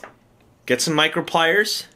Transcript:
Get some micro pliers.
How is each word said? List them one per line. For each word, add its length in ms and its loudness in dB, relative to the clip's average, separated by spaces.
Get 160 0
some 120 -2
micro 280 0
pliers. 640 0